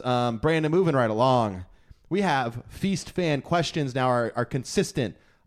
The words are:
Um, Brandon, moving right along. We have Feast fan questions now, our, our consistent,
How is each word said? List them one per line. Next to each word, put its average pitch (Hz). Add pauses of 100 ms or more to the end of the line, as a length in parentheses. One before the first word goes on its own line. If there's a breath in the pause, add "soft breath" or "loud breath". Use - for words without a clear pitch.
Um, 120
Brandon, 156
moving 165
right 120
along. 110 (440 soft breath)
We 196
have 131
Feast -
fan 151
questions 156
now, 127
our, 120
our 120
consistent, 143 (300 soft breath)